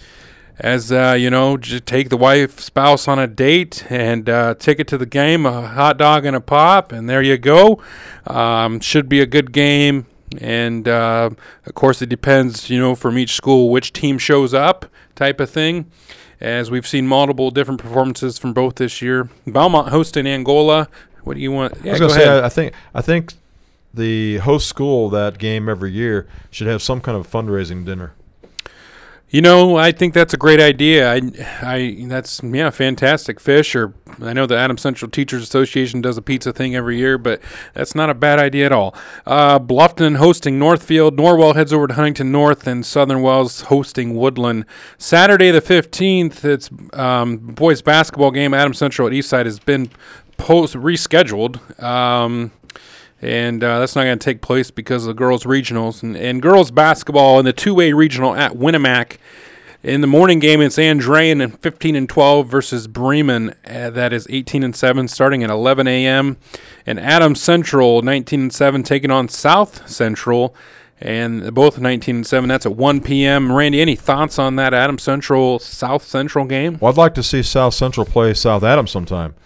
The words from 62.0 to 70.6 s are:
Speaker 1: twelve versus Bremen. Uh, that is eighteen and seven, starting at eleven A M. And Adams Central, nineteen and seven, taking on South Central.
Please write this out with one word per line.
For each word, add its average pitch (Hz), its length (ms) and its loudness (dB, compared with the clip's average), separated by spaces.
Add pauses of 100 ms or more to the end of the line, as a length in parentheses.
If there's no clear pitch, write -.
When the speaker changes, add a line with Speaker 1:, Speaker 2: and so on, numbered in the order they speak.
Speaker 1:
twelve 143 380 4
versus 123 400 -4
Bremen. 123 680 -2 (100)
Uh, 120 260 -10
that 123 200 -2
is 117 180 -6
eighteen 135 320 -4
and 123 140 -4
seven, 131 320 -2
starting 135 340 0
at 113 80 -4
eleven 131 380 0
A 127 180 0
M. 135 300 0 (500)
And 110 140 -6
Adams 151 420 2
Central, 135 600 2
nineteen 135 400 -2
and 131 120 -4
seven, 139 300 0
taking 139 260 -2
on 131 200 0
South - 600 0
Central. 120 640 -2 (460)